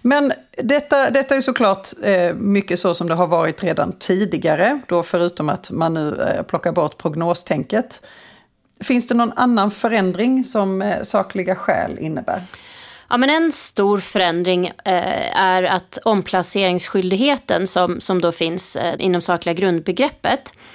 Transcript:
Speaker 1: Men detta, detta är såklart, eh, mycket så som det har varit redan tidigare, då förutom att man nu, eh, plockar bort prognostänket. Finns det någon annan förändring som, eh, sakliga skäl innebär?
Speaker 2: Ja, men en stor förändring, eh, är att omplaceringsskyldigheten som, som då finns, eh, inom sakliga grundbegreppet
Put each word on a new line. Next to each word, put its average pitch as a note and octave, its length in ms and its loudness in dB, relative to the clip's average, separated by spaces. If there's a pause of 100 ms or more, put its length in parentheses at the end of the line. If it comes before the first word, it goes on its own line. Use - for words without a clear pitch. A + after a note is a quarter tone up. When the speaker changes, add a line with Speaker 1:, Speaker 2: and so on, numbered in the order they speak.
Speaker 1:
Men C#4 320 4 (240)
detta, C#4 520 2
detta C4+ 260 2
är C4+ 60 2
såklart, G3+ 460 2 (160)
eh, F3+ 300 2
mycket G3 460 0
så F3+ 140 2
som E3+ 140 -4
det E3 80 2
har F3+ 120 2
varit E3 360 0
redan D#3+ 280 0
tidigare, F#3 960 0
då E3+ 160 0
förutom E3+ 460 -2
att - 220 -6
man E3 220 -2
nu, D3+ 280 -4
eh, - 220 -2
plockar E3 280 -2
bort D#3 260 -2
prognostänket. E3+ 1080 -4 (760)
Finns B3 280 0
det A#3+ 80 0
någon A#3 200 2
annan A3 360 2
förändring A3 720 0
som, F#3+ 380 -2
eh, F3+ 220 -2
sakliga F#3+ 520 -2
skäl - 440 -2
innebär? D#3 440 -4 (680)
Speaker 2:
Ja, A#3+ 80 2
men C4 120 4
en D#4+ 220 2
stor G3+ 480 0
förändring, F3+ 680 0
eh, - 720 -2
är F#3 240 2
att - 420 -2
omplaceringsskyldigheten F#3+ 1600 0
som, F3+ 340 0
som F#3 200 0
då E3+ 100 2
finns, E3+ 440 -4
eh, E3+ 240 -2
inom F3+ 220 2
sakliga F3 320 -2
grundbegreppet F#3 1000 -2 (220)